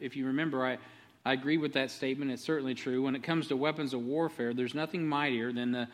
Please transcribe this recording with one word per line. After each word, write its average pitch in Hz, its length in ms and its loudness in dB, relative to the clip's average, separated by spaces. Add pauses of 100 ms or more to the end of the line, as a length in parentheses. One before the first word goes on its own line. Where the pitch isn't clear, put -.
if 135 140 -8
you 135 100 -2
remember, 135 400 2
I, 127 140 0 (440)
I 131 100 4
agree 139 240 2
with 151 160 0
that 135 180 2
statement. 135 400 -2
It's 123 120 -6
certainly 135 300 0
true. 127 300 0
When 135 100 2
it 135 80 -2
comes 165 280 0
to 135 80 2
weapons 147 360 0
of 123 80 0
warfare, 127 540 0
there's 123 180 0
nothing 156 320 -2
mightier 139 480 2
than 123 180 0
the 123 220 0